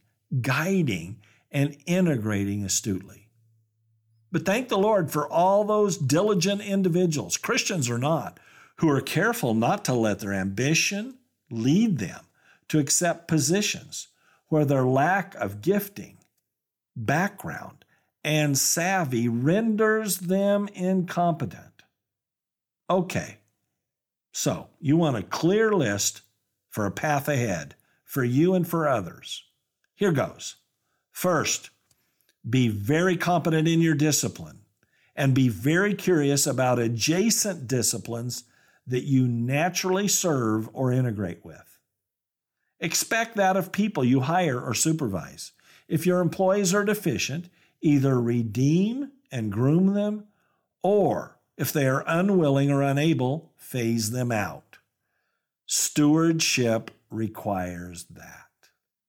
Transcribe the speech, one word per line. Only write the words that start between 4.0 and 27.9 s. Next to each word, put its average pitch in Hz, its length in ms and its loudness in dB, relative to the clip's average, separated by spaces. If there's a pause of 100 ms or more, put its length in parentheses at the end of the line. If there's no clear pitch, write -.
But 165 120 -2
thank 233 220 0
the 214 100 -2
Lord 196 320 2
for 147 220 -4
all 190 320 4
those 208 340 2
diligent 185 640 2
individuals, 180 800 0
Christians 190 520 -2
or 117 80 -2
not, 135 400 -2 (420)
who 160 100 4
are 139 120 2
careful 160 540 0
not 113 300 0
to 127 80 -2
let 110 260 0
their 98 140 -6
ambition 139 840 -2 (320)
lead 147 480 2
them - 280 -8 (420)
to 156 100 0
accept 156 500 0
positions 165 840 -2 (400)
where 151 160 2
their 135 180 2
lack 151 520 0
of 104 260 -6
gifting, 190 560 -4 (800)
background, 143 880 -4 (380)
and 151 320 2
savvy 160 720 0
renders 208 880 2
them 196 580 0
incompetent. 175 1080 -2 (1080)
Okay, 180 500 -2 (920)
so - 360 -4 (120)
you 147 160 2
want 156 220 2
a 92 60 -4
clear 214 480 2
list 110 500 0 (480)
for 107 160 -4
a 95 60 -2
path 147 360 -2
ahead 104 460 -2 (300)